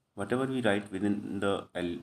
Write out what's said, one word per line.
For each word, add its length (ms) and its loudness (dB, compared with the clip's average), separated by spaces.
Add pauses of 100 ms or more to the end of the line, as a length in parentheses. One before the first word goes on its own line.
(160)
Whatever 300 0
we 160 -2
write 320 2
within 480 0
the 340 0
L, 280 -2